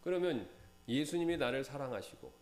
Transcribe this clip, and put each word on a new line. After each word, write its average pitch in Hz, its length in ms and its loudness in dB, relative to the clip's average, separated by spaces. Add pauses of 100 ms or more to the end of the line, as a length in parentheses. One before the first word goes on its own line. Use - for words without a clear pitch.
그러면 175 460 2 (380)
예수님이 165 500 2
나를 135 260 2
사랑하시고 135 680 -6 (100)